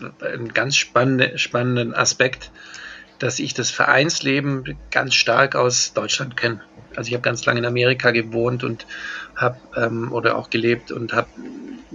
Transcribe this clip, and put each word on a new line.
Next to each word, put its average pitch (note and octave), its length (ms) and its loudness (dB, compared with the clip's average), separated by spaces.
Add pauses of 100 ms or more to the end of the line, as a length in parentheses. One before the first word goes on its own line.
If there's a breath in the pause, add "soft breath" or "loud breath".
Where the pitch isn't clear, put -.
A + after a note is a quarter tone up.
(220)
einen A#2 320 -6
ganz B2+ 220 2
spannende, B2+ 640 2
spannenden A#2+ 560 0
Aspekt, - 580 0 (680 loud breath)
dass - 200 -2
ich D3+ 140 -4
das - 180 -2
Vereinsleben C#3 1040 0 (140)
ganz C3 220 0
stark C3+ 420 4
aus B2 380 2
Deutschland G#2+ 420 -4
kenne. A#2 240 0 (360)
Also A2+ 120 -6
ich A#2+ 60 -4
habe A#2+ 80 -2
ganz A#2+ 240 -2
lange A#2+ 140 2
in A#2+ 60 0
Amerika B2 460 4
gewohnt A#2 520 0
und - 220 -6 (500 loud breath)
hab, B2 220 0 (180)
ähm, A#2 360 -2
oder A#2 260 2
auch A#2 120 -8
gelebt A#2 420 0
und A#2+ 220 -6
hab, A#2 140 0 (680)